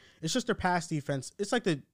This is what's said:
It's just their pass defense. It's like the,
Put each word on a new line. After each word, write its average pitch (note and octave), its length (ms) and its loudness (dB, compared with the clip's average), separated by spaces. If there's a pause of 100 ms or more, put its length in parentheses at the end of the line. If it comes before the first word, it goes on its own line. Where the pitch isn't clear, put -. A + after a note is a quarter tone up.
(220)
It's D#3+ 120 -2
just B3 140 0
their G3+ 80 2
pass F3+ 320 2
defense. C#3+ 500 -2
It's G3+ 140 -4
like - 140 0
the, D#3+ 180 2 (120)